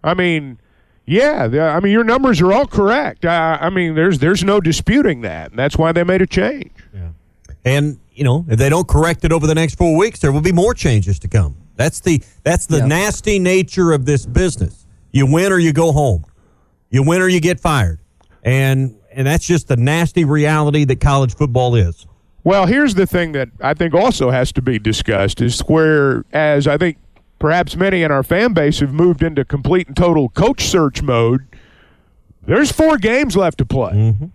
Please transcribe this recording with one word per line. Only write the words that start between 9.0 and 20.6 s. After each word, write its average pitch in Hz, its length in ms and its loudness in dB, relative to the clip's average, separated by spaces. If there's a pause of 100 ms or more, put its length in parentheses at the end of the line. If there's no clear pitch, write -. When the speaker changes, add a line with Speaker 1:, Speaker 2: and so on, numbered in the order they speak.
Speaker 2:
it 160 80 2
over 160 160 2
the 156 80 2
next 156 200 0
four 165 240 2
weeks, 214 220 0
there 143 120 2
will 147 80 0
be 170 100 0
more 190 220 2
changes 98 460 0
to - 100 -10
come. 80 300 0 (180)
That's 151 240 -2
the, 165 220 0 (200)
that's 175 220 -2
the 160 140 0
Speaker 3:
Yeah. 131 80 2
Speaker 2:
nasty 196 520 0
nature 180 540 0
of 135 140 0
this 143 180 0
business. - 640 -4 (260)
You 135 140 2
win 175 260 2
or 185 60 2
you 165 160 2
go 160 180 2
home. 127 320 0 (640)
You 131 140 0
win 170 180 2
or 185 80 2
you 185 100 2
get 170 220 0
fired. 107 380 0 (440)
And, 135 540 0 (160)
and 131 140 -4
that's 165 200 0
just 170 220 0
the 135 80 2
nasty 160 480 0
reality 151 600 2